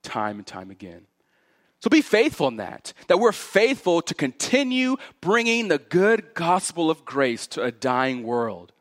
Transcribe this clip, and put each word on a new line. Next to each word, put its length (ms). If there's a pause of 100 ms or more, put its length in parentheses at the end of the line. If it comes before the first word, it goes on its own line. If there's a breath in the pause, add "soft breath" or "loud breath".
time 360
and 100
time 240
again. 340 (760)
So 80
be 120
faithful 460
in 80
that, 380 (140 loud breath)
that 120
we're 140
faithful 680
to 140
continue 800 (240 loud breath)
bringing 480
the 100
good 560
gospel 560
of 160
grace 420
to 160
a 80
dying 520
world. 580